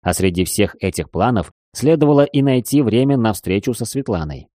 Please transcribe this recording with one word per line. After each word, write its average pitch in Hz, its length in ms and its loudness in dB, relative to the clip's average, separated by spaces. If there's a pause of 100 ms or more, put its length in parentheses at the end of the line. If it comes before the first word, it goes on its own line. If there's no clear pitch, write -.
А 87 120 -2
среди 92 320 0
всех 98 340 -2
этих 90 320 -6
планов 104 400 -2 (260)
следовало 143 460 4
и 143 180 0
найти 135 400 2
время 127 360 2
на 110 160 0
встречу 98 400 -2
со 117 120 -6
Светланой. 82 720 -6